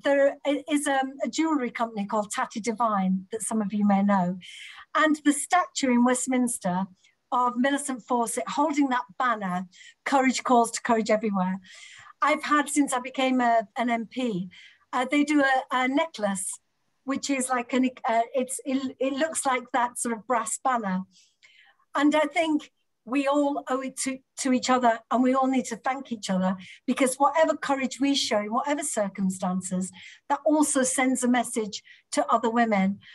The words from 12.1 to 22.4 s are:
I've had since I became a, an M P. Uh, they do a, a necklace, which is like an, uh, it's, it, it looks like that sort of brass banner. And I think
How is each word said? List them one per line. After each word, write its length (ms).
I've 220
had 240
since 240
I 80
became 400
a, 360
an 120
M 180
P. 440
Uh, 180
they 140
do 180
a, 280
a 180
necklace, 720
which 260
is 180
like 240
an, 160
uh, 160
it's, 320
it, 340
it 140
looks 320
like 260
that 260
sort 160
of 120
brass 360
banner. 420
And 200
I 120
think 460